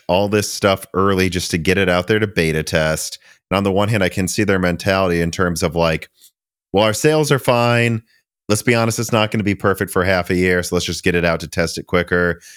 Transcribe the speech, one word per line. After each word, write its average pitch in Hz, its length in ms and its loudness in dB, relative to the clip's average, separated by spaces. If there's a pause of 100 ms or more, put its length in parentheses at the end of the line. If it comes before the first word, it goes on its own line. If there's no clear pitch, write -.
all 98 220 2
this 104 200 0
stuff - 440 0
early 95 340 2
just 87 240 -4
to 92 60 0
get 90 200 0
it 95 120 2
out 90 180 0
there 107 120 2
to 107 80 -2
beta 80 360 -2
test. 78 560 -2 (320)
And 92 60 2
on 101 60 0
the 98 80 0
one 101 180 0
hand, 110 120 0
I 92 60 2
can 92 220 -4
see 110 160 -2
their 98 140 2
mentality 90 600 0
in 85 120 -2
terms 87 300 -2
of, 82 140 -2
like, 82 340 0 (640)
"Well, 101 140 2
our 107 80 2
sales 151 360 2
are 139 100 2
fine. 120 640 2 (440)
Let's 104 140 0
be 123 120 2
honest, 113 260 0
it's 113 120 -6
not 107 200 2
gonna 110 120 -2
be 98 120 0
perfect 95 360 -2
for 90 140 0
half 90 240 0
a 95 60 0
year, 90 280 2
so 90 120 -4
let's 87 100 -2
just - 180 -6
get 90 120 0
it 85 100 0
out 82 160 0
to 82 60 -10
test - 300 -4
it - 100 -10
quicker, 87 520 0 (180)